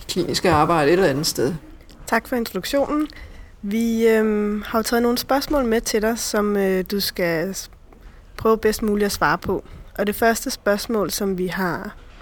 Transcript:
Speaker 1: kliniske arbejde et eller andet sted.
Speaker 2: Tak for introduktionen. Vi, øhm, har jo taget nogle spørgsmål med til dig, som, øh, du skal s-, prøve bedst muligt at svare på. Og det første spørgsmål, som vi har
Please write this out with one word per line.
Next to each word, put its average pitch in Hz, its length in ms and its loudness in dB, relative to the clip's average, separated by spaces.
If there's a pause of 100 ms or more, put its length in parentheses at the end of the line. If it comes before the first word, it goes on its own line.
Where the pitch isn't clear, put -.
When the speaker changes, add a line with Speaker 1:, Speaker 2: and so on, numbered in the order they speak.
Speaker 1:
kliniske 175 420 0
arbejde 156 400 4
et - 20 6
eller 180 160 6
andet 143 180 0
sted. - 280 0 (520)
Speaker 2:
Tak 233 220 0
for 262 80 -2
introduktionen. 277 720 -2 (560)
Vi, 226 440 2
øhm, 214 580 2
har 233 120 -2
jo 220 40 0
taget 233 200 0
nogle 240 160 2
spørgsmål 277 460 0
med 226 160 2
til 220 220 -2
dig, 220 160 0
som, 208 380 0
øh, 190 340 0
du 202 100 -2
skal 175 540 -2
s-, - 160 -12 (680)
prøve 220 220 2
bedst 214 240 0
muligt 208 240 2
at 196 60 0
svare 160 260 2
på. - 260 -4 (340)
Og 208 80 0
det 202 80 -2
første 226 360 0
spørgsmål, 202 600 -2
som 196 280 -2
vi 180 80 -2
har 180 500 -4 (260)